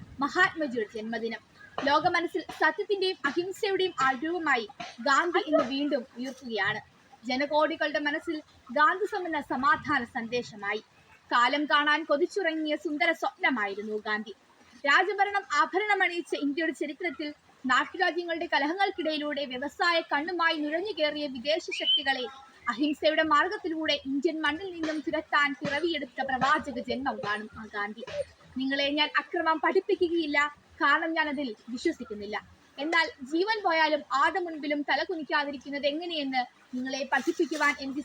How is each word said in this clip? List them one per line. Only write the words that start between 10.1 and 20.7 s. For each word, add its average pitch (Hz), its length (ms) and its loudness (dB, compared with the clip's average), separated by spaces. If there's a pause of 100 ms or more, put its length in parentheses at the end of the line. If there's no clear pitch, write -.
സന്ദേശമായി. 220 680 -6 (500)
കാലം 269 400 4
കാണാൻ 302 280 4 (100)
കൊതിച്ചുറങ്ങിയ 320 720 2
സുന്ദര 320 260 0 (100)
സ്വപ്നമായിരുന്നു 214 760 -2 (100)
ഗാന്ധി. 214 280 -4 (540)
രാജഭരണം 392 560 2 (160)
ആഭരണമണിയിച്ച 359 720 2 (140)
ഇന്ത്യയുടെ 311 340 0
ചരിത്രത്തിൽ 302 480 -4 (440)
നാട്ടുരാജ്യങ്ങളുടെ 330 840 0
കലഹങ്ങൾക്കിടയിലൂടെ 302 960 0
വ്യവസായ 294 460 0 (140)
കണ്ണുമായി 330 520 0
നുഴഞ്ഞു 339 320 -2